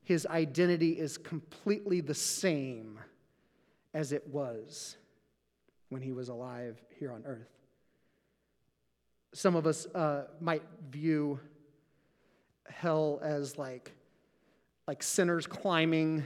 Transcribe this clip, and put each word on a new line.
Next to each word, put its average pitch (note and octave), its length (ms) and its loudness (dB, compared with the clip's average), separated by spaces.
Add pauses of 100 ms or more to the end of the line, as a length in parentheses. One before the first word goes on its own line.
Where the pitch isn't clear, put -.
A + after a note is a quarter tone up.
His E3+ 200 4
identity E3 640 4
is D#3+ 260 -4
completely G3+ 800 -2
the D3+ 140 -2
same B2+ 880 -2 (920)
as D3 200 -2
it D3 160 -2
was B2+ 680 -6 (920)
when C3 120 -8
he C3 120 -6
was B2 160 -6
alive A#2+ 520 -10 (160)
here C#3 140 -6
on A#2 160 -12
earth. A#2+ 240 -10 (1800)
Some F3+ 220 2
of D#3 100 2
us, D#3 200 2
uh, D3 420 -2 (120)
might E3 220 0 (280)
view D3 500 0 (1300)
hell D#3 520 0
as, C#3+ 380 -4
like, B2+ 360 -10 (920)
like, C#3+ 160 -4
sinners E3+ 460 4
climbing D#3+ 760 4